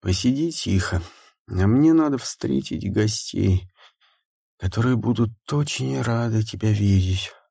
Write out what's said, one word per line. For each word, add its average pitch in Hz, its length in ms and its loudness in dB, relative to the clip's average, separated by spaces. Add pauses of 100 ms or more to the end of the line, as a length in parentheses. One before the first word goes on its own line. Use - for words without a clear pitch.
«Посиди 131 500 0
тихо, 95 500 -2 (460)
а 95 200 0
мне 143 260 6
надо 151 240 2
встретить - 760 -4
гостей, 98 760 0 (880)
которые 120 400 -2
будут 113 340 0 (200)
очень 135 500 -2
рады 117 420 0
тебя 110 280 -2
видеть». 98 600 2 (200)